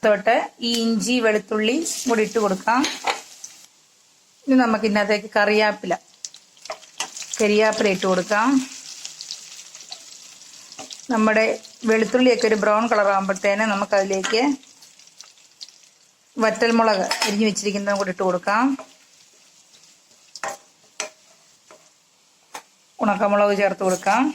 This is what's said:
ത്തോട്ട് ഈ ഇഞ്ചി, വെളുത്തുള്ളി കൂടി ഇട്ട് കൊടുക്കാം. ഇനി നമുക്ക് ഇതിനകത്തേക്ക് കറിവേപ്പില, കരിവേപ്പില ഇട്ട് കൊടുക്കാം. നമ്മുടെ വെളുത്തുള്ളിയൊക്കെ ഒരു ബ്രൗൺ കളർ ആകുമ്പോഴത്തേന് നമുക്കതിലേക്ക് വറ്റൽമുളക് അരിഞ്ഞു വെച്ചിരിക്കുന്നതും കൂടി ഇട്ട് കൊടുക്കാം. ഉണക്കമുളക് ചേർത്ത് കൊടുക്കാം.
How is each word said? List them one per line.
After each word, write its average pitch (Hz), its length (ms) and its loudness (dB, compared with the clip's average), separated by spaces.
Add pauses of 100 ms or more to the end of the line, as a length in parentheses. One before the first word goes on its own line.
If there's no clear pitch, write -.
ത്തോട്ട് 214 300 2 (340)
ഈ - 20 -2 (140)
ഇഞ്ചി, 226 300 0 (100)
വെളുത്തുള്ളി 214 500 0 (320)
കൂടി 226 200 2
ഇട്ട് - 180 -4
കൊടുക്കാം. 208 360 0 (1700)
ഇനി 269 160 4
നമുക്ക് 220 260 0
ഇതിനകത്തേക്ക് 208 480 0
കറിവേപ്പില, 208 580 2 (1400)
കരിവേപ്പില 214 560 2
ഇട്ട് 190 160 -6
കൊടുക്കാം. 202 380 0 (2750)
നമ്മുടെ 220 320 2 (440)
വെളുത്തുള്ളിയൊക്കെ 240 600 2
ഒരു 214 140 2
ബ്രൗൺ 214 260 2
കളർ 208 240 2
ആകുമ്പോഴത്തേന് 196 580 0
നമുക്കതിലേക്ക് 196 680 0 (2000)
വറ്റൽമുളക് 220 600 2 (200)
അരിഞ്ഞു 214 240 0
വെച്ചിരിക്കുന്നതും 202 540 -2
കൂടി 185 120 -4
ഇട്ട് - 140 -6
കൊടുക്കാം. 214 480 0 (4000)
ഉണക്കമുളക് 202 600 2
ചേർത്ത് 190 260 0
കൊടുക്കാം. 196 340 2 (120)